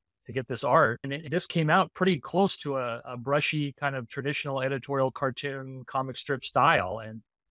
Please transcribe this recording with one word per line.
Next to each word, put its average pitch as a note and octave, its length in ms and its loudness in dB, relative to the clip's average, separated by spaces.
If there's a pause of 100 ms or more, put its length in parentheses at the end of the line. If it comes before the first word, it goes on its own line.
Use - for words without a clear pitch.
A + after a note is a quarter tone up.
(260)
to - 80 -14
get B2+ 140 -2
this B2 160 -4
art. C3 400 6
And C3+ 100 -6
it, D3+ 180 -8
this E3+ 160 0
came D#3 220 2
out F3+ 240 4
pretty F3+ 260 2
close - 380 2
to C#3 200 -4
a, A#2+ 280 -4
a B2+ 120 -10
brushy C#3+ 560 0
kind C#3 220 -4
of A#2+ 140 -6
traditional C#3 520 -4
editorial C3+ 500 0
cartoon C3 760 -6
comic C3 320 -4
strip C3+ 260 -4
style. B2+ 560 2
And A2 220 -12 (300)